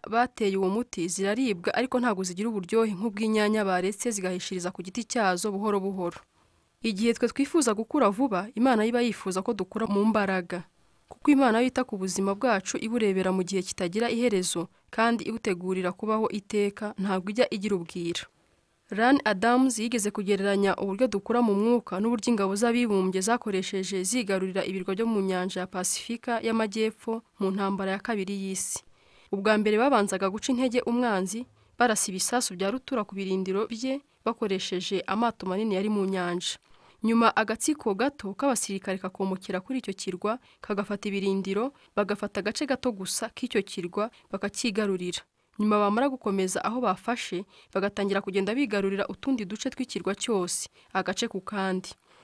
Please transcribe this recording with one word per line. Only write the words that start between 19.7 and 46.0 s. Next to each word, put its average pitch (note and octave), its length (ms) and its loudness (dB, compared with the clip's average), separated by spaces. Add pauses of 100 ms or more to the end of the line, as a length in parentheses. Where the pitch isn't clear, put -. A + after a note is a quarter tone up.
yigeze A3 320 -2
kugereranya G3 640 2
uburyo G3 320 0
dukura G#3+ 320 0
mu A3+ 160 4
mwuka A3 440 2
n'uburyo A3+ 320 0
ingabo G3 240 2
z'abibumbye G3+ 640 2
zakoresheje F#3+ 840 -2
zigarurira F#3+ 600 0
ibirwa F#3+ 300 -4
byo G#3+ 140 0
mu A3 120 2
nyanja F#3 400 -2
ya - 80 -4
Pasifika A#3 720 -4
y'Amajyepfo A3 800 -2 (200)
mu F#3+ 120 2
ntambara G3 400 -2
ya G3 80 -4
kabiri G3+ 320 -4
y'isi. F#3+ 520 -6 (480)
Ubwa G#3 260 2
mbere G#3+ 220 4
babanzaga G3+ 500 4
guca G#3+ 220 -2
intege B3 320 2
umwanzi, A3+ 640 0 (340)
barasa A#3 320 4
ibisasu G#3 420 0
bya F#3+ 160 -2
rutura B3+ 380 -2
ku F#3+ 80 -12
birindiro F#3+ 500 0
bye C4 320 -4 (260)
bakoresheje F#3+ 840 -2
amato A3 400 0
manini G3+ 260 0
yari G3 140 0
mu G#3 160 0
nyanja. F3+ 560 -4 (420)
Nyuma A3+ 340 6
agatsiko A3 580 0
gato A3+ 380 -2
k'abasirikare G3+ 680 -2
kakomokera F#3 600 -4
kuri C4 200 -6
icyo G3+ 120 -6
kirwa, G3+ 460 -4 (220)
kagafata G#3 480 -4
ibirindiro, G3 640 0 (240)
bagafata G#3 440 -2
agace G#3 260 -4
gato B3+ 260 0
gusa F#3+ 420 -4
k'icyo - 280 -2
kirwa, G3 420 -4 (260)
bakakigarurira. G3 920 -2 (380)
Nyuma G#3 200 4
bamara G#3 300 4